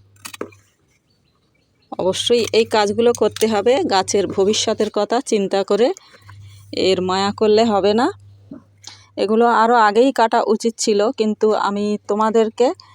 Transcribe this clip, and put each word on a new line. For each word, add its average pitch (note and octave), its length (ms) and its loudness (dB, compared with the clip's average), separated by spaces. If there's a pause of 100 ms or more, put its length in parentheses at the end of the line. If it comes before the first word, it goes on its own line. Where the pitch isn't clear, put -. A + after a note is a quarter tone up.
(1900)
অবশ্যই G3 500 -2 (100)
এই A3 220 2
কাজগুলো G#3+ 440 2
করতে G#3+ 300 0
হবে A3 240 0 (140)
গাছের G3 420 0
ভবিষ্যতের G#3+ 600 -2
কথা G#3 340 -2
চিন্তা G3 400 -2
করে, G#3+ 240 0 (920)
এর F#3 200 2
মায়া F#3+ 300 -2
করলে G#3+ 320 2
হবে G#3 300 2
না। A#3+ 120 2 (1120)
এগুলো A3 380 2
আরও A3+ 200 4 (140)
আগেই A#3 240 2
কাটা A3+ 360 0
উচিত A3 300 -2
ছিল, G#3 220 0 (160)
কিন্তু G#3+ 320 0 (140)
আমি G3+ 220 -4 (220)
তোমাদেরকে A3 600 0 (260)